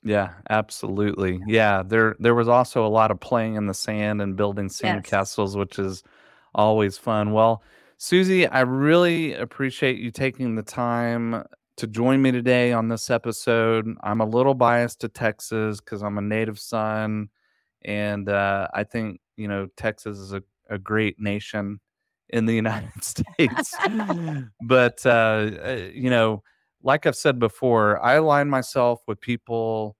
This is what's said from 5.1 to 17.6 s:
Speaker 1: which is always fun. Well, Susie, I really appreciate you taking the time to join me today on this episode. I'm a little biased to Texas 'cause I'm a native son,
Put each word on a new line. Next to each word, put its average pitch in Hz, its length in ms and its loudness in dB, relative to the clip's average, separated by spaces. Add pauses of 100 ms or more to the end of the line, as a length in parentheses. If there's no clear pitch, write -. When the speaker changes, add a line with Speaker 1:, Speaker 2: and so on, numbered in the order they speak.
Speaker 1:
which 98 200 -4
is 95 260 -6 (520)
always 107 420 4
fun. 107 360 -2
Well, 110 280 4 (360)
Susie, 185 500 2
I 131 140 2
really 156 720 2
appreciate 127 640 -4
you 117 120 -8
taking 127 460 -4
the 107 80 -6
time 117 800 -4 (320)
to - 100 -8
join 120 360 2
me 131 100 4
today 123 400 2
on 113 160 0
this 113 220 -6
episode. 113 840 0 (100)
I'm 107 180 -2
a 107 40 2
little 123 280 2
biased 120 480 2
to 113 80 -6
Texas 110 720 -4
'cause 101 200 -10
I'm 104 160 -4
a 101 40 -4
native 107 400 -4
son, 107 680 -4 (520)